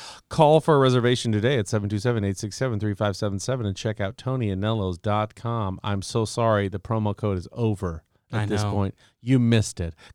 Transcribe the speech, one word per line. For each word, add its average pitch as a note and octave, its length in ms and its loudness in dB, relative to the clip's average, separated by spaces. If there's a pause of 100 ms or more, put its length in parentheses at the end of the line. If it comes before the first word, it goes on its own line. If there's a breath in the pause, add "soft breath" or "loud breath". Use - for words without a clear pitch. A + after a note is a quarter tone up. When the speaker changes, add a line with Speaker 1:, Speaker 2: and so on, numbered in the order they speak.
(300 loud breath)
Speaker 1:
Call D#3 320 6
for D#3 140 4
a C#3 40 6
reservation B2 540 4
today A#2 260 2
at G2+ 80 -4
seven G2+ 220 -2
two G#2 100 -2
seven, A#2 240 0
eight G2 140 -2
six G#2 180 -8
seven, B2 240 -2
three G#2 160 -2
five G#2 220 -2
seven G2+ 220 -4
seven B2+ 260 -4
and G2 100 -2
check A2 240 -4
out G2 180 -6
tony B2+ 300 -4
anellos G2 540 -2
dot G#2+ 340 -2
com. A2 480 -4
I'm G2+ 180 -2
so A2+ 220 -4
sorry. G#2+ 460 0
The G2 100 -8
promo G#2+ 360 -2
code G2+ 220 -2
is F2+ 140 -8
over G2 520 -2 (280)
at A2 120 -2
Speaker 2:
I - 20 0
Speaker 1:
this G#2 180 0
Speaker 2:
know. G#2 80 -2
Speaker 1:
point. G2 240 -2 (260 soft breath)
You B2+ 160 4
missed A#2 440 2
it E2 120 -6 (220 loud breath)